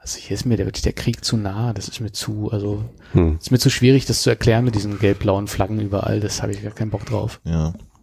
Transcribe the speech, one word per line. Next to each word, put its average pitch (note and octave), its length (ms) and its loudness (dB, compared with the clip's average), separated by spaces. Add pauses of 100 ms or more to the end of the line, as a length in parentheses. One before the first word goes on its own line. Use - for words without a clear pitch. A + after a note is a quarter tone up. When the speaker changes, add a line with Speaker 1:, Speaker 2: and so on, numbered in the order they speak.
Speaker 1:
„Also - 180 -12
hier - 160 -8
ist G#2 120 -6
mir A#2 100 4
der, G2 100 -2
wirklich - 160 -6
der - 120 0
Krieg - 300 -4
zu - 120 0
nah, G#2+ 360 -2
das G2 140 -6
ist - 140 -12
mir G#2 100 -6
zu, G#2+ 400 -4
also, G#2 340 -2 (280)
Speaker 2:
Hm. D#2+ 280 4
Speaker 1:
ist - 120 -2
mir B2+ 80 6
zu C3 100 4
schwierig, C3 360 6
das - 160 -2
zu B2+ 80 4
erklären A#2 340 4
mit A#2+ 100 2
diesen G2+ 240 -2
gelb-blauen G2+ 480 2
Flaggen G#2 340 -2
überall, G2+ 380 0
das G2+ 240 -4
habe G2 80 -2
ich G2+ 140 -6
gar G#2 80 -8
keinen G#2+ 180 -4
Bock G#2 160 -6
drauf.“ G#2+ 380 -4
Speaker 3:
Ja. E2 280 0 (300)